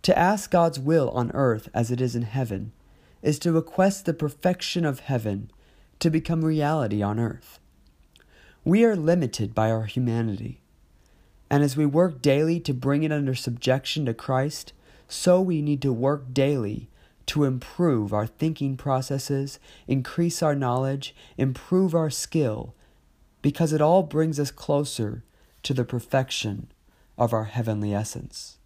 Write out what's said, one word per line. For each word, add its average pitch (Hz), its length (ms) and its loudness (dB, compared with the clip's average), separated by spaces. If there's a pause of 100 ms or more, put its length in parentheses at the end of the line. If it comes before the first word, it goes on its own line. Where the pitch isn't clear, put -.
To - 140 4
ask 196 320 2
God's 170 300 2
will 143 300 2
on 120 240 -2
earth 120 400 0
as 117 180 -2
it 123 80 -2
is 123 160 -2
in 120 80 -2
heaven 107 480 -6 (500)
is 151 180 0
to 175 120 0
request 185 540 0
the 165 80 -2
perfection 170 720 -2
of 139 160 -2
heaven 110 500 -4 (480)
to 165 100 0
become 160 340 0
reality 147 600 0
on 104 160 -2
earth. - 400 -6 (1040)
We 214 220 6
are 214 100 4
limited 151 580 0
by 110 180 2
our 110 140 0
humanity, 117 760 -2 (880)
and 143 140 4
as 135 120 0
we 151 100 2
work 151 360 2
daily 156 400 4
to 147 120 -4
bring 139 300 0
it 151 80 0
under 139 240 0
subjection 131 680 -2
to 117 80 -2
Christ, 135 580 -2 (420)
so 180 280 4
we 175 200 0
need 147 200 0
to 139 100 0
work 127 420 -2
daily 127 560 0 (360)
to 147 180 0
improve 127 720 0
our 104 120 0
thinking 143 520 -4
processes, 135 840 -2 (260)
increase 165 560 -2
our 151 140 2
knowledge, 135 580 -2 (240)
improve 156 560 0
our 160 160 2
skill, 123 640 -2 (680)
because 147 320 2
it 151 80 2
all 170 220 6
brings 156 360 0
us 139 120 -2
closer 120 720 -4 (380)
to 143 100 -2
the 127 100 0
perfection 120 880 -4 (460)
of 117 160 2
our 110 100 0
heavenly 107 500 -2
essence. - 720 -8